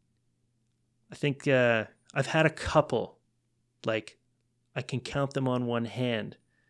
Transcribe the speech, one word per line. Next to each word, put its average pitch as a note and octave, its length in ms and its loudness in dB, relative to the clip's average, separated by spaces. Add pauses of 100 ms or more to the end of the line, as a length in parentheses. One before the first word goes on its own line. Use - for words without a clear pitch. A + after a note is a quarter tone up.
(1120)
I - 40 -16
think, C#3+ 320 -2
uh, A#2+ 380 4 (280)
I've C#3 140 -2
had D#3+ 180 2
a D3+ 60 4
couple, - 680 0 (680)
like, A2 320 -4 (580)
I C3 60 -4
can C3 180 -6
count C#3 340 -4
them C3 140 -2
on B2 180 0
one A#2 200 -2
hand, A2 520 -4 (320)